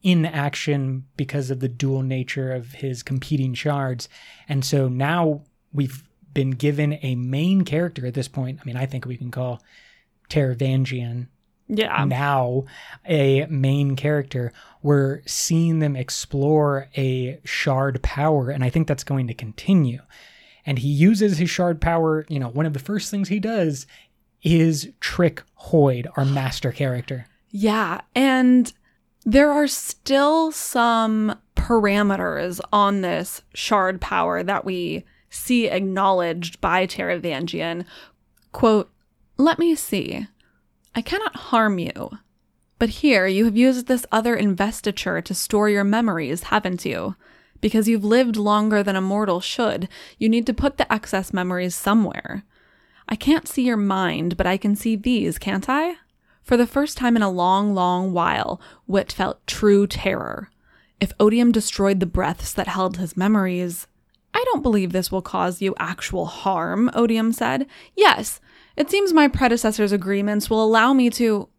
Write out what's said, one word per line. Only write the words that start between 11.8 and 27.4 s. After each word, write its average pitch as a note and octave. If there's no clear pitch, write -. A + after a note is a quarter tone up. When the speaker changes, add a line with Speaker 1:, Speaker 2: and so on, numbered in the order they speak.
Speaker 1:
now C3+
a C#3
main C#3
character. C3+
We're C#3
seeing E3
them D3
explore C#3
a C3
shard C3+
power, C#3+
and C#3
I B2+
think D#3+
that's C#3
going C3+
to A2+
continue. C3
And C#3
he A#2+
uses F#3+
his E3
shard F3
power, D#3+
you D3
know, B2+
one C#3
of D#3
the C3+
first G3
things G3
he G3+
does F#3
is D#3+
trick -
Hoid, C3+
our C#3
master C3+
character. B2+